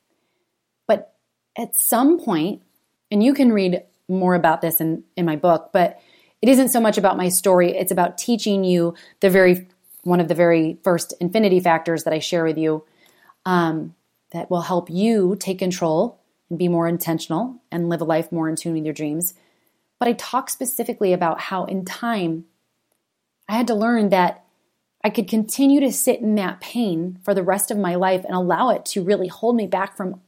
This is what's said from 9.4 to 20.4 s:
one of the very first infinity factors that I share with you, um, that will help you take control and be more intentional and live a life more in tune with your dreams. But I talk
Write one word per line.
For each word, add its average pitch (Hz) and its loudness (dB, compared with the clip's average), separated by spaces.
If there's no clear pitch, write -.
one 180 2
of 160 -2
the 170 0
very 165 2
first 170 0
infinity 185 2
factors 165 0
that 160 -2
I 156 -2
share 165 -2
with 160 -2
you, 156 -2
um, 165 0
that 170 -10
will 175 0
help 175 -4
you 196 2
take 185 -6
control 180 -2
and 170 -6
be 175 0
more 170 0
intentional 170 -4
and 170 -4
live 170 -4
a - -4
life 160 -2
more 160 -4
in 160 -6
tune 165 -6
with 156 -4
your 156 -4
dreams. 156 -6
But 240 0
I 240 2
talk 247 -6